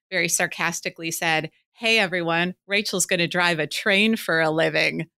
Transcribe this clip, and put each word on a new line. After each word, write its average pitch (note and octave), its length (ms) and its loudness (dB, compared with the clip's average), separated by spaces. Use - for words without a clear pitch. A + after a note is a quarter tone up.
very F3 200 0
sarcastically E3+ 840 -4
said, D#3+ 400 -2
"Hey, A3+ 260 2
everyone, F3 560 0
Rachel's G3 420 -2
gonna E3+ 200 0
drive F3 320 0
a D3 80 -2
train G#3+ 480 2
for E3 240 0
a D#3+ 120 2
living." D#3+ 680 0